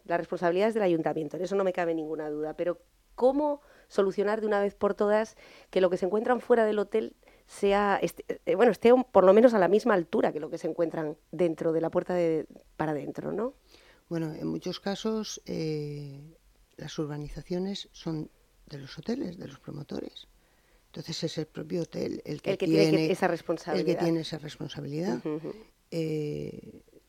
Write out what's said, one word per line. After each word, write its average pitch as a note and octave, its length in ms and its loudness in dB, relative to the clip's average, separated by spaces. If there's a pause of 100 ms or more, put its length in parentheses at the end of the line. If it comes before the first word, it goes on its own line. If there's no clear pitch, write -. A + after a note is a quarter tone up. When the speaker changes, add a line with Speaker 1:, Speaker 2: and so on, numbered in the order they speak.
Speaker 1:
la E3+ 140 -2
responsabilidad F3 500 0
es A3+ 60 0
del G#3+ 100 0
ayuntamiento, D#3+ 540 0
en F3 60 -4
eso F#3 120 -2
no G3 80 2
me F#3 80 2
cabe E3+ 240 -2
ninguna D#3 340 -6
duda, D3+ 280 -6
pero E3+ 240 -4 (340)
¿cómo C#4+ 460 2 (260)
solucionar G3+ 540 0
de G#3+ 60 -2
una G3+ 120 2
vez G3+ 160 0
por G3+ 180 0
todas G#3+ 440 0 (320)
que F#3 100 0
lo F#3 100 6
que F3 60 2
se F#3 100 -2
encuentran A3 360 0
fuera A3+ 240 4
del G#3+ 140 0
hotel A3 360 -2 (320)
sea, G3+ 540 2
est-, - 200 -2 (240)
eh, - 100 2
bueno, G3 180 6
esté A#3 180 6
un, B3+ 140 6
por F#3+ 180 6
lo F#3+ 100 10
menos A3+ 200 10
a G#3+ 60 4
la E3+ 100 6
misma G#3+ 240 4
altura E3+ 400 2
que D3 80 -6
lo D3+ 80 -8
que E3 80 -6
se F3 100 -6
encuentran D#3+ 480 -2 (160)
dentro E3 400 0
de D#3+ 80 0
la D#3+ 100 0
puerta F3+ 240 -2
de, E3 320 2 (300)
para D#3 160 -2
adentro, D3+ 400 -6
¿no? A3 220 -4 (560)
Speaker 2:
Bueno, E3 240 -4
en D#3+ 140 -8
muchos E3 340 -8
casos, G#3+ 640 -6
eh, D3 760 -8 (540)
las - 240 -12
urbanizaciones D#3 960 -8
son D#3 360 -8 (360)
de C#3+ 120 -16
los C3+ 200 -16
hoteles, G#3+ 400 -6
de C#3+ 100 -14
los C#3 120 -18
promotores. - 680 -12 (600)
Entonces - 360 -10
es D#3+ 140 -6
el D#3 80 -6
propio E3 380 -8
hotel - 420 -8
el D3+ 160 -10
que G3 100 -2
Speaker 1:
El F#3+ 60 -2
que F#3 100 -2
tiene D#3+ 160 6
que D#3+ 80 6
Speaker 2:
tiene, D#3+ 200 4
Speaker 1:
esa F#3 140 0
Speaker 2:
el E3+ 40 2
que - 20 0
Speaker 1:
responsabilidad. E3 680 -2
Speaker 2:
tiene E3 220 0
esa D#3 180 -8
responsabilidad. D3+ 800 -6
Speaker 1:
Ujú, D#3 160 -6
ujú. D#3 180 -10 (380)
Speaker 2:
Eh, D#3 920 -6 (260)